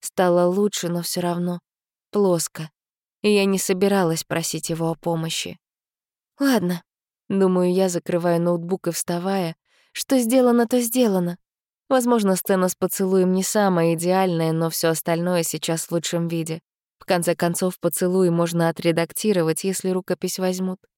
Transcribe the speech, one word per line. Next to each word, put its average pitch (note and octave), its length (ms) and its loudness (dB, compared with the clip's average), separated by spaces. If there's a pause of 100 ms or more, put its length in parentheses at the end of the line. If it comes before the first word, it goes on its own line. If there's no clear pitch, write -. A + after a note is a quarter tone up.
Стало F3 460 2
лучше, G3 420 0
но E3+ 140 -4
всё - 180 -6
равно F3 400 -4 (500)
плоско. F3 600 0 (520)
И G#3 100 4
я G3 120 4
не G3 140 2
собиралась F#3 680 0
просить E3 460 -6
его E3 200 -2
о E3 40 -2
помощи. E3 640 -6 (800)
"Ладно", — G3 440 0 (460)
думаю F#3 460 2
я, F#3+ 160 2
закрывая F3 480 0
ноутбук F3 480 -2
и F3 40 -2
вставая, F3 640 -4 (380)
"что - 260 0
сделано, A#3+ 480 4
то B3 140 0
сделано. G3+ 560 0 (540)
Возможно, A#3+ 460 2
сцена F#3 340 0
с - 40 -6
поцелуем F#3 580 0
не F#3+ 100 0
самая F3+ 520 2
идеальная, E3+ 580 0
но E3 180 -2
всё E3 180 -2
остальное E3+ 540 -2
сейчас E3 420 -4
в - 80 -10
лучшем E3+ 360 -2
виде. E3 340 -6 (360)
В - 60 -20
конце F3 300 2
концов, F3 460 -2
поцелуи F3+ 500 2
можно E3+ 400 2
отредактировать, E3 920 0
если F#3+ 260 -2
рукопись F#3 480 -4
возьмут. F#3 400 -2 (200)